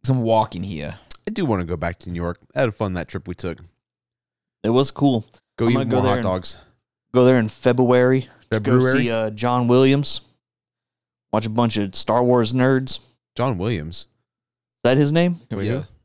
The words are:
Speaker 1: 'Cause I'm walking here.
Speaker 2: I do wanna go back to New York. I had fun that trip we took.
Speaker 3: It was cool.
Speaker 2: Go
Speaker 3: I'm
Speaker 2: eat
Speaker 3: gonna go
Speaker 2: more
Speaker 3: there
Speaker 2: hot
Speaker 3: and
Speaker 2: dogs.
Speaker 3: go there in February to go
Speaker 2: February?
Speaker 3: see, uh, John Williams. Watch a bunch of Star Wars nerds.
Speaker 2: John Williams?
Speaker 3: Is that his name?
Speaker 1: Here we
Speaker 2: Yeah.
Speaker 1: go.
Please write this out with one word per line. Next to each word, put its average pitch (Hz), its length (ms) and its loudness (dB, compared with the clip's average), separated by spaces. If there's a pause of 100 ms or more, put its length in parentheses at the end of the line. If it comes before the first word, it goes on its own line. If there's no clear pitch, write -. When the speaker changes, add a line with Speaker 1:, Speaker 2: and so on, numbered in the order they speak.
Speaker 1:
'Cause - 60 -4
I'm 131 120 0
walking 110 420 0
here. 76 320 -8 (320)
Speaker 2:
I 214 40 -8
do 214 140 -4
wanna 104 180 0
go 85 140 -6
back 85 220 -6
to - 100 -14
New 87 120 -8
York. 85 180 -6 (160)
I - 60 -2
had 117 140 -2
fun 98 200 -4
that 82 120 -6
trip - 200 -12
we 90 80 -10
took. 85 240 -10 (1040)
Speaker 3:
It 104 60 -2
was 131 220 2
cool. 127 340 0 (320)
Speaker 2:
Go 120 80 0
Speaker 3:
I'm 117 60 2
Speaker 2:
eat - 40 0
Speaker 3:
gonna 135 100 -2
go 113 120 -4
Speaker 2:
more 127 60 2
Speaker 3:
there - 80 2
Speaker 2:
hot 101 80 0
Speaker 3:
and 101 60 -6
Speaker 2:
dogs. 92 320 -4 (560)
Speaker 3:
go 127 120 6
there 127 140 6
in 110 80 0
February 123 760 2 (300)
to 110 80 0
go 110 120 0 (100)
Speaker 2:
February? 127 220 2
Speaker 3:
see, 120 80 -2
uh, 113 180 -2
John 123 400 0
Williams. 135 520 4 (1080)
Watch 110 140 -2
a 113 60 -4
bunch 113 260 0
of 101 180 -4
Star 117 280 0
Wars 123 300 2
nerds. 131 460 0 (360)
Speaker 2:
John 120 240 -2
Williams? 87 400 -6
Speaker 3:
Is - 80 -16 (760)
that 127 140 4
his 147 140 2
name? 170 380 0
Speaker 1:
Here 110 100 -8
we 98 80 -4
Speaker 2:
Yeah. 110 60 -2
Speaker 1:
go. 135 100 -6 (220)